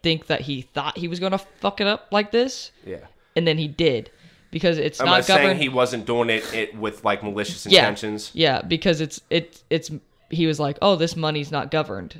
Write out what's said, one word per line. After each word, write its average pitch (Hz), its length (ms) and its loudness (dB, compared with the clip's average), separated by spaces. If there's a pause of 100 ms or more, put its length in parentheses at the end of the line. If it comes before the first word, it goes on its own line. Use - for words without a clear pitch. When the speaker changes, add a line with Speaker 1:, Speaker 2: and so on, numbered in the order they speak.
Speaker 1:
think 160 260 0
that - 140 -2
he 135 200 -6
thought - 360 -6
he 175 100 -6
was 175 120 -6
gonna 190 180 -2
fuck - 440 -6
it 196 60 0
up 214 240 -2
like 208 200 0
this." 247 400 -2 (140)
Speaker 2:
Yeah. 95 120 -10 (380)
Speaker 1:
And 165 120 2
then 156 100 2
he 156 100 -2
did, 143 420 0 (420)
because 165 260 2
it's 151 220 -2
Speaker 2:
I'm 131 80 2
Speaker 1:
not 175 100 6
Speaker 2:
not 180 80 2
saying 185 180 6
Speaker 1:
governed 143 180 2
Speaker 2:
he 135 80 0
wasn't 123 360 2
doing 117 240 2
it, 110 240 0
it 110 240 -4
with, 107 260 -6
like, 104 200 0
malicious 104 440 -6
Speaker 1:
Yeah. 107 140 8
Speaker 2:
intentions. 107 520 -4
Speaker 1:
Yeah, 147 280 2
because 165 400 0
it's, 151 280 -8
it, 165 400 -4
it's, 156 220 -2 (380)
he 165 180 0
was 151 120 -2
like, 143 220 -4
"Oh, 196 140 4
this 165 200 -2
money's 156 360 -4
not 143 180 -4
governed. 147 500 -4